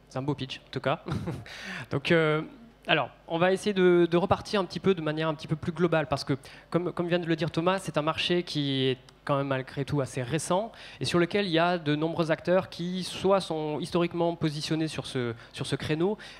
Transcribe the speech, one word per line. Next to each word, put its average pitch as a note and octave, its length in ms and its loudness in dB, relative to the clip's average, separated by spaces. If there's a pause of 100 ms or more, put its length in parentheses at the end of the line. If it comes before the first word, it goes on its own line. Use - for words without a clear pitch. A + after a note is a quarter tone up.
c'est - 100 -8
un C3 40 -6
beau C#3+ 120 -2
pitch, C3 240 -10
en - 140 -20
tout C3+ 80 -6
cas. D3 240 -2 (420)
<laughs> - 460 -12
Donc, D3 180 -2
euh, D#3 320 4 (460)
alors, D3+ 220 2 (180)
on E3 100 -2
va F3+ 140 6
essayer G3+ 200 0
de, F3+ 380 6
de E3+ 60 2
repartir F#3+ 420 2
un F#3 60 2
petit F3 160 -6
peu G3 120 4
de E3+ 80 2
manière D#3 280 0
un D#3 60 0
petit - 120 -12
peu - 80 0
plus E3 160 -4
globale, D#3+ 380 2
parce C#3 160 -2
que, C#3 120 0 (320)
comme, E3+ 240 0
comme F3 140 -2
vient F3 140 2
de E3+ 60 -4
le E3 100 2
dire D#3 160 -2
Thomas, F3+ 260 2
c'est E3 180 -6
un D3+ 60 2
marché F3 400 0
qui C#3 460 0
est B2+ 100 0 (260)
quand D3 120 0
même C#3 100 0
malgré C3+ 380 -4
tout C#3+ 160 0
assez C3 200 -4
récent, E3 520 0 (280)
et - 40 -4
sur F3 160 2
lequel G3 260 2
il E3+ 60 -2
y D#3+ 80 4
a F3 180 4
de D3+ 160 0
nombreux D#3+ 380 0
acteurs F3+ 380 0
qui F3+ 340 -6
soit F#3+ 360 2
sont D#3 380 -4
historiquement E3+ 560 0
positionnés D#3 540 -2
sur - 180 -8
ce, A#2+ 260 -2 (200)
sur - 140 -8
ce C#3 100 -2
créneau, E3 420 -2 (220)